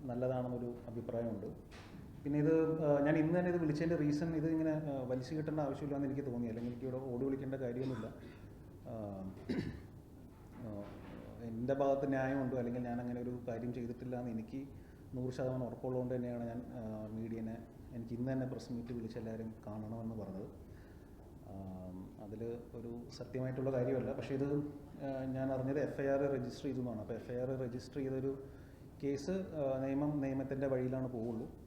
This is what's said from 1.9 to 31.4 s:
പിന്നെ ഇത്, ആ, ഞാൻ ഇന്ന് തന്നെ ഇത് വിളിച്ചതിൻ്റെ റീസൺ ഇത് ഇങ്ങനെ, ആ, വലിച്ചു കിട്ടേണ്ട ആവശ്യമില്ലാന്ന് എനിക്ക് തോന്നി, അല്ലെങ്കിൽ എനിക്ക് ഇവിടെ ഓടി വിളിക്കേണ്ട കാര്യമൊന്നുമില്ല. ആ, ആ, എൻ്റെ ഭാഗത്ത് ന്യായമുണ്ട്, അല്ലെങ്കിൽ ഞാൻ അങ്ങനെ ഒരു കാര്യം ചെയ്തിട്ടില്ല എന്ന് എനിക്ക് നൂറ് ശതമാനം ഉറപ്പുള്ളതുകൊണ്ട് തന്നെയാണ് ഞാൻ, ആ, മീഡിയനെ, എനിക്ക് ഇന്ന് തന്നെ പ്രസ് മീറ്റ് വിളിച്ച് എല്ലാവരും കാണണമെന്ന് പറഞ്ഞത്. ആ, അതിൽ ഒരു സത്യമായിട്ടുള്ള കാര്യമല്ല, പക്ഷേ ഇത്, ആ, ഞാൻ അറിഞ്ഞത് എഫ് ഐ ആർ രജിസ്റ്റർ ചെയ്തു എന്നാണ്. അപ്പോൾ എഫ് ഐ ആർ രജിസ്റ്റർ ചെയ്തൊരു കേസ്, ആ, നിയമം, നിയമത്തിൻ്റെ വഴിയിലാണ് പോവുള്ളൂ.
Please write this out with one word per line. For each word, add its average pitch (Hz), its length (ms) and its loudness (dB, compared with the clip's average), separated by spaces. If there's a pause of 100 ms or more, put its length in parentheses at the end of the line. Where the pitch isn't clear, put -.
പിന്നെ 147 140 4
ഇത്, 160 480 8
ആ, 143 140 8
ഞാൻ 156 180 8
ഇന്ന് 160 200 6
തന്നെ 180 120 4
ഇത് 175 80 4
വിളിച്ചതിൻ്റെ 165 380 4
റീസൺ 151 400 4
ഇത് 156 140 4
ഇങ്ങനെ, 160 200 4
ആ, 151 320 0
വലിച്ചു 127 320 0
കിട്ടേണ്ട 156 260 0
ആവശ്യമില്ലാന്ന് 139 480 0
എനിക്ക് 135 240 0
തോന്നി, 120 160 2
അല്ലെങ്കിൽ 117 220 0
എനിക്ക് 123 160 -4
ഇവിടെ 131 280 0
ഓടി 127 100 2
വിളിക്കേണ്ട 135 300 2
കാര്യമൊന്നുമില്ല. 127 600 0 (760)
ആ, 123 60 -6 (1600)
ആ, 104 280 -6 (580)
എൻ്റെ 117 320 2
ഭാഗത്ത് 139 340 4
ന്യായമുണ്ട്, 131 480 2
അല്ലെങ്കിൽ 120 240 0
ഞാൻ 120 200 0
അങ്ങനെ 120 200 -2
ഒരു 123 180 -2 (100)
കാര്യം 120 260 -2
ചെയ്തിട്ടില്ല 123 420 -4
എന്ന് 123 140 -2
എനിക്ക് 117 380 -4 (460)
നൂറ് 127 180 0
ശതമാനം 127 340 0
ഉറപ്പുള്ളതുകൊണ്ട് 127 480 0
തന്നെയാണ് 120 300 0
ഞാൻ, 117 240 -4
ആ, 110 380 -6 (100)
മീഡിയനെ, 113 420 -2 (360)
എനിക്ക് 117 180 -4
ഇന്ന് 123 200 0
തന്നെ 131 140 2
പ്രസ് 123 260 -4
മീറ്റ് 117 200 -4
വിളിച്ച് 113 260 -4
എല്ലാവരും 110 360 -4 (120)
കാണണമെന്ന് 110 480 -4
പറഞ്ഞത്. 190 340 -4 (1000)
ആ, 98 60 -10 (680)
അതിൽ 107 200 -6 (300)
ഒരു 117 360 -8
സത്യമായിട്ടുള്ള 131 600 0
കാര്യമല്ല, 127 400 2
പക്ഷേ - 220 -2
ഇത്, 143 240 4 (460)
ആ, 135 200 -2
ഞാൻ 131 280 2
അറിഞ്ഞത് 135 280 2
എഫ് 131 200 0
ഐ 139 60 4
ആർ 139 120 6
രജിസ്റ്റർ 135 460 2
ചെയ്തു 131 140 0
എന്നാണ്. 120 220 0
അപ്പോൾ 104 140 -4
എഫ് 113 180 -4
ഐ 123 40 0
ആർ 127 120 2
രജിസ്റ്റർ 127 500 -2
ചെയ്തൊരു 135 460 0 (600)
കേസ്, 139 260 2
ആ, 151 520 2
നിയമം, 143 380 4
നിയമത്തിൻ്റെ 135 460 2
വഴിയിലാണ് 127 460 4
പോവുള്ളൂ. 117 380 -2 (160)